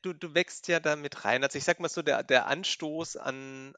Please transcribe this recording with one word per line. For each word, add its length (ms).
du, 100
du 220
wächst 340
ja 120
damit 440
rein. 200
Also 120
ich 80
sag 160
mal 80
so, 140
der, 220
der 240
Anstoß 680
an, 600